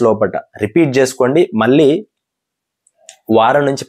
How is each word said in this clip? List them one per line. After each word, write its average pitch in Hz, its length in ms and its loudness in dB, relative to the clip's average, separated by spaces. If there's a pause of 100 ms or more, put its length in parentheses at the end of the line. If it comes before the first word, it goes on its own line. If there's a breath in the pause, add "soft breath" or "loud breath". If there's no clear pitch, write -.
లోపట 104 280 -2 (280)
రిపీట్ 160 360 0
చేసుకోండి. 131 440 0 (200)
మళ్ళీ 139 240 2 (1500)
వారం 131 320 2
నుంచి 139 200 -8